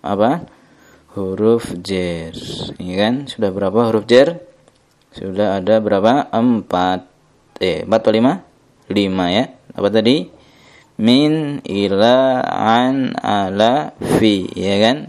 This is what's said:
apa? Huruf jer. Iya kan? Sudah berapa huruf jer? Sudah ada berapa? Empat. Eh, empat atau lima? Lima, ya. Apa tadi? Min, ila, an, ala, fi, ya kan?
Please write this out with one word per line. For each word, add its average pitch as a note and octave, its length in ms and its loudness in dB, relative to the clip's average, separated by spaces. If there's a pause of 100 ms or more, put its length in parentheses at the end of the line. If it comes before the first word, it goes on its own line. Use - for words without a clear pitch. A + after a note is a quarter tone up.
apa? A2 400 0 (720)
Huruf G2+ 680 -2
jer. F2 480 -6 (480)
Iya F2+ 160 -10
kan? G#2+ 180 0 (140)
Sudah G2+ 240 -4
berapa G2+ 400 0
huruf A2 160 -2
jer? C#3+ 320 6 (720)
Sudah G2 480 -4
ada G#2+ 200 2
berapa? G#2+ 500 0
Empat. F#2 760 0 (500)
Eh, - 300 -2
empat A2 180 2
atau G#3+ 80 4
lima? G#3+ 200 2 (540)
Lima, F#2 460 0
ya. G#2+ 160 0 (240)
Apa G2+ 160 0
tadi? A2+ 400 0 (720)
Min, C#3+ 640 2
ila, A2+ 800 2
an, B2 720 0
ala, G#2 800 0
fi, G#2 560 2
ya G2 260 -2
kan? A#2 180 4 (120)